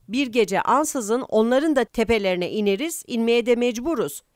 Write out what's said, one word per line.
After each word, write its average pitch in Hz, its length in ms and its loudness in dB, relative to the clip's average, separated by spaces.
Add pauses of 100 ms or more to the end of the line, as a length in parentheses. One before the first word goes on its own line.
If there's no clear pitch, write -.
bir 262 180 -2
gece 214 360 0
ansızın 254 580 0
onların 254 560 2
da 247 80 2
tepelerine 190 680 -2
ineriz, 202 560 -2
inmeye 233 400 0
de 240 100 4
mecburuz. 240 680 -2 (140)